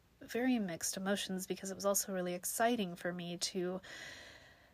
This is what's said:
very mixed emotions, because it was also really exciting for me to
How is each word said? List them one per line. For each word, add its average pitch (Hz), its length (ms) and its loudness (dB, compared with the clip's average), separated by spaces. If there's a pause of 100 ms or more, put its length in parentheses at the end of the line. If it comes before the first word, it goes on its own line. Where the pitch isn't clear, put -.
(240)
very 247 360 4
mixed 175 380 -2
emotions, 190 500 0
because 190 240 -4
it 185 40 -6
was 185 100 -2
also 202 260 4
really 180 220 0
exciting 208 600 2
for 175 180 -2
me 175 240 -4
to 185 420 0 (960)